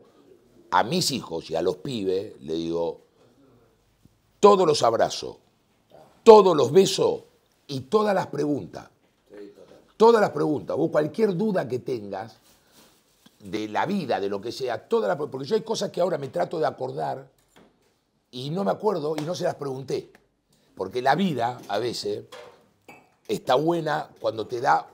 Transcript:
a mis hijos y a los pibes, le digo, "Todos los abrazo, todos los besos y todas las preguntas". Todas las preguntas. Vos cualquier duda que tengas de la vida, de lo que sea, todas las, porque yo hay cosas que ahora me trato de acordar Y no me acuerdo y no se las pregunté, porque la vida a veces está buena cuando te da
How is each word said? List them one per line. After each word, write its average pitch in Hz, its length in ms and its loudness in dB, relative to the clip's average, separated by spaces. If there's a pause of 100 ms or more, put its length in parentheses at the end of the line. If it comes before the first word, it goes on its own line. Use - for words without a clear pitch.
(720)
a 92 120 4
mis 147 280 -2
hijos 82 400 -8
y 80 40 -4
a 82 60 0
los 90 140 0
pibes, 101 680 -6
le 73 120 -8
digo, 82 480 -4 (1400)
"Todos 202 260 8
los 151 160 2
abrazo, 101 580 0 (840)
todos 202 340 10
los 123 140 2
besos 151 520 2 (440)
y 135 140 -8
todas 208 340 0
las 170 120 -2
preguntas". 135 640 -6 (1080)
Todas 226 240 8
las 190 100 0
preguntas. 147 440 -2
Vos 156 140 0
cualquier 165 460 0
duda 180 320 -2
que 123 120 -6
tengas 104 580 -10 (1000)
de 104 280 -8
la 104 180 -2
vida, 139 340 -2
de 98 100 -4
lo 101 120 -6
que 113 100 -8
sea, 117 360 -8
todas 220 200 -2
las, 180 100 -2 (120)
porque 131 160 -10
yo 202 100 -4
hay 214 60 0
cosas 208 300 -6
que 175 100 -4
ahora 175 160 0
me 139 120 -8
trato 175 280 -4
de 156 80 -2
acordar 135 640 -6 (1040)
Y 127 180 -10
no 180 140 -4
me 196 80 0
acuerdo 175 460 -2
y 151 40 -6
no 160 140 -6
se 139 80 -8
las 160 120 -2
pregunté, 135 560 -8 (640)
porque 98 260 -6
la 135 140 2
vida 123 520 -2
a 101 120 -2
veces 107 440 -6 (1040)
está 127 280 0
buena 156 540 0 (100)
cuando 110 280 -4
te 120 140 -8
da 151 320 0